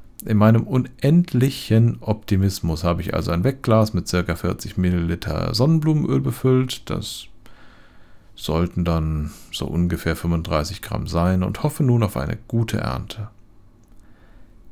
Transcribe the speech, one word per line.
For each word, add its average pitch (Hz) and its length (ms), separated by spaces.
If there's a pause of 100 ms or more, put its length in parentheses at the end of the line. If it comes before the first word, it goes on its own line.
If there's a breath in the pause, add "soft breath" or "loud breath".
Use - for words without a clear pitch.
(260 soft breath)
In 110 120
meinem 113 260
unendlichen 127 1400
Optimismus 95 840
habe 87 180
ich 87 120
also 123 180
ein 85 120
Wegglas 110 500
mit 87 140
circa 87 280
vierzig - 420
Milliliter 85 760
Sonnenblumenöl 151 680
befüllt. 131 680
Das - 380 (1080 soft breath)
sollten 85 500
dann 78 460 (200 loud breath)
so - 160
ungefähr 85 480
fünfunddreißig 82 640
Gramm - 260
sein 87 360
und 95 180
hoffe 151 220
nun 120 200
auf - 120
eine 69 220 (100)
gute 113 300
Ernte. - 520 (1400 soft breath)